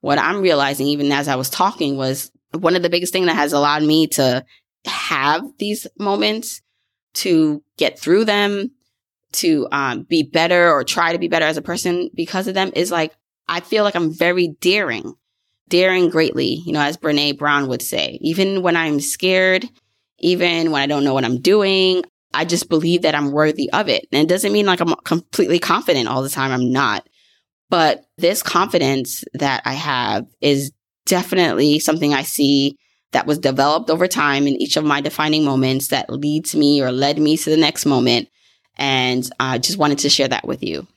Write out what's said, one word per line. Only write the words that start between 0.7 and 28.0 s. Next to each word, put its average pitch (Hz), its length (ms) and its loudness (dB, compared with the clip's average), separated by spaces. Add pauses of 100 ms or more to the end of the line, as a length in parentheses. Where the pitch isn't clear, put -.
even 143 240 0
as 143 160 0
I 135 80 0
was 131 140 -4
talking, 160 480 -2
was 135 340 -4 (200)
one 170 240 0
of 180 80 0
the 170 60 2
biggest 175 240 -2
things 185 140 2
that 160 80 2
has 147 180 2
allowed 147 300 2
me 156 240 4
to 131 360 0 (420)
have 147 580 -2 (140)
these 208 300 -6 (100)
moments, 208 640 -4 (540)
to 160 480 2 (140)
get - 220 -2
through 196 260 2
them, 202 460 0 (600)
to, 156 380 0
um, 135 320 -2
be 160 200 0
better 170 480 4
or 143 120 2
try 170 280 0
to 170 80 -2
be 170 80 -4
better 165 180 0
as 156 120 0
a 147 40 -8
person 175 520 -4
because 185 340 -4
of 190 60 -6
them 190 220 -2
is, 175 160 -2
like, 160 220 -2 (340)
I 170 120 -4
feel 214 240 0
like 202 120 0
I'm 165 160 0
very 175 380 0 (100)
daring, 175 540 -2 (540)
daring 185 420 2
greatly, 143 560 0
you 170 60 -6
know, 156 100 0
as 147 160 -2
Brene 147 400 0
Brown 143 300 0
would 127 140 -4
say. - 400 -4
Even 190 400 0
when 175 140 2
I'm 156 240 0
scared, 185 680 0 (520)
even 170 520 0
when 143 100 0
I 139 60 0
don't 143 160 0
know 139 100 2
what 131 120 0
I'm 127 160 -2
doing, 190 600 2 (300)
I 160 120 -2
just 170 240 -2
believe 170 340 2
that 156 120 0
I'm 147 160 -2
worthy 151 400 0
of 202 160 0
it. - 240 -2
And 143 100 2
it 160 80 2
doesn't 196 220 0
mean, 208 140 2
like, 180 160 2
I'm 170 120 2 (100)
completely 170 560 0
confident 165 480 0
all 131 140 -2
the 135 80 -6
time. 135 220 -4
I'm 127 200 0
not. 127 360 -2 (600)
But 160 340 2 (140)